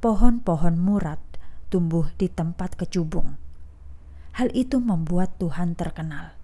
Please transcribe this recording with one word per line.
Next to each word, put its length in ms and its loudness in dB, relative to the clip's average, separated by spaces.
Pohon-pohon 800 6
murat 400 0
tumbuh 480 2
di 80 2
tempat 480 -4
kecubung. 640 0
Hal 240 0
itu 240 0
membuat 560 0
Tuhan 400 -2
terkenal 560 -8